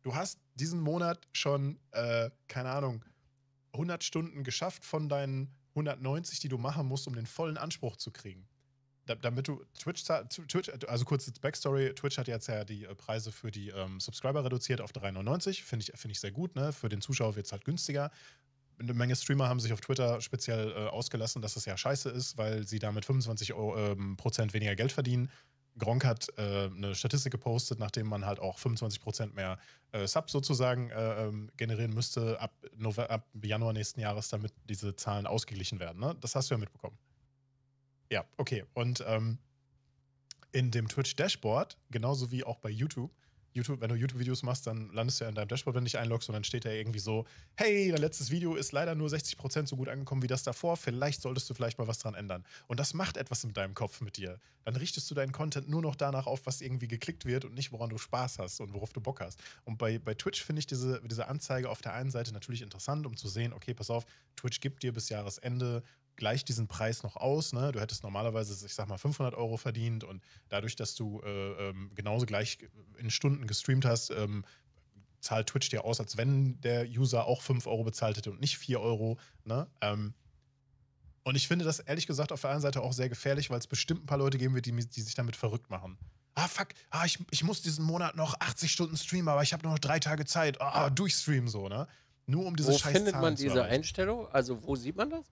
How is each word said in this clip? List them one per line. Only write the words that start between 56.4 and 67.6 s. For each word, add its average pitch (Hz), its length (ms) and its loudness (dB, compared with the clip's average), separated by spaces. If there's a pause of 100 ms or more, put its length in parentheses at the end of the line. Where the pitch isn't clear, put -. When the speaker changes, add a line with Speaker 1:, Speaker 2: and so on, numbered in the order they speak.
Speaker 1:
was 131 140 -4
irgendwie 123 300 -4
geklickt 117 340 -6
wird 127 220 0
und - 80 -12
nicht, 131 180 -6
woran 117 180 -4
du 110 80 -4
Spaß 123 420 -2
hast 90 200 -4
und 101 140 -8
worauf 101 180 -6
du - 80 -6
Bock 120 220 -4
hast. 90 200 -10 (220)
Und 113 140 -6
bei, 113 220 2
bei 107 160 -4
Twitch - 280 -4
finde 151 160 -2
ich 143 80 -4
diese, 131 380 0
diese 113 240 -4
Anzeige 127 400 -2
auf 107 120 -6
der 98 120 -6
einen 127 180 -2
Seite 120 220 -2
natürlich 117 280 -6
interessant, 143 440 -4
um 113 100 -6
zu - 140 -6
sehen: 117 240 -2
Okay, 107 200 -6
pass 107 160 -6
auf, 117 160 0 (300)
Twitch - 240 -4
gibt - 240 -4
dir 127 80 0
bis 113 160 -4
Jahresende 120 760 -2 (360)
gleich 110 280 2
diesen 113 240 0
Preis 113 340 0
noch 101 140 -6
aus, 147 340 2
ne? 135 220 2